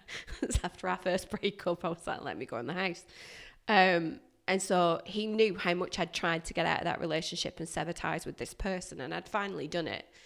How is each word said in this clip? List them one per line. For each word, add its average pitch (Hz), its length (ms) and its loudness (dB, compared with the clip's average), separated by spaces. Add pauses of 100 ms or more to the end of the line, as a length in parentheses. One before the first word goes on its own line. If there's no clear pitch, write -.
(140)
<laughs> - 320 -10
was - 180 2
after - 240 -4
our 180 100 0
first 180 320 0
breakup. 190 540 -2
I 175 60 0
was 170 180 -6
like, - 160 -2
"Let 107 140 -6
me 113 80 -6
go - 120 -4
in 120 100 -4
the 151 60 -4
house." 180 300 -2 (640)
Um, 185 520 6 (280)
and 190 140 2
so 175 440 4
he 208 220 -4
knew 214 300 4
how 180 160 2
much 180 260 -2
I'd 165 140 -2
tried 165 320 0
to - 80 -10
get 170 120 2
out 165 140 2
of - 60 -4
that - 160 -2
relationship 165 580 -2
and 165 80 -6
sever 160 240 -4
ties 160 340 -4
with - 120 -8
this - 160 -8
person, 185 480 -6
and 131 120 -6
I'd 160 140 -6
finally 196 400 -4
done 165 200 -2
it. 101 180 -6 (200)